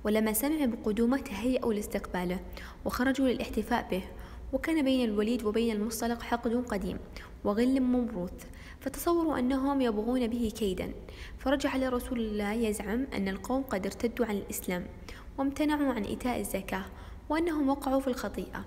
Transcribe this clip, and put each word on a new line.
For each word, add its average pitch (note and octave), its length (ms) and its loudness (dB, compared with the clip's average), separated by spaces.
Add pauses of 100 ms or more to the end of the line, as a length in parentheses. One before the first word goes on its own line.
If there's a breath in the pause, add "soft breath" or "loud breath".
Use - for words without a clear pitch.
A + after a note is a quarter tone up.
ولما G#3+ 280 4
سمع D4 320 2
بقدومه A#3 520 2
تهيأوا A#3+ 580 0
لاستقباله F#3+ 640 -2 (440 loud breath)
وخرجوا C4 440 2
للاحتفاء A3 640 0
به، F#3 120 0 (500 loud breath)
وكان D4+ 320 2
بين C4 260 4
الوليد G#3+ 340 0
وبين A3 320 2
المصطلق A#3 460 -2
حقد A#3 460 0
قديم F#3+ 300 -2 (460 loud breath)
وغل B3 360 4
موروث، A#3 640 0 (360 loud breath)
فتصوروا E4 580 2
أنهم C4+ 420 2
يبغون A#3+ 460 2
به A#3 300 0
كيداً، F#3+ 360 0 (460 loud breath)
فرجع C#4 320 2
على C4 180 0
رسول B3 320 -2
الله G#3 320 0
يزعم A3 640 0
أن G3 140 2
القوم B3 340 0
قد G3 240 -2
ارتدوا A3+ 400 0
عن G#3 100 -2
الإسلام - 500 -4 (520 loud breath)
وامتنعوا C#4+ 540 2
عن A3+ 120 0
إيتاء A#3+ 360 -2
الزكاة G3 440 -4 (440 loud breath)
وأنهم D#4 400 2
وقعوا C4+ 320 2
في C4+ 80 0
الخطيئة. G3+ 580 -4